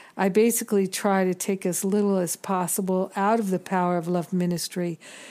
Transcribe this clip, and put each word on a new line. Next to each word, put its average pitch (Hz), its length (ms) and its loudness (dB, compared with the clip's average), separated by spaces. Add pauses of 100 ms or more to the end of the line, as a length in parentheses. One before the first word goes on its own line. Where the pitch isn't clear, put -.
(160)
I 196 140 2
basically 214 560 2
try 190 400 0
to 185 80 2
take 190 320 -4
as 175 180 -2
little 202 340 2
as 175 180 -2
possible 185 800 -2
out 208 240 2
of 202 100 -2
the 185 80 0
Power 180 400 0
of 170 100 -4
Love 180 240 -2
ministry 175 680 -2 (320)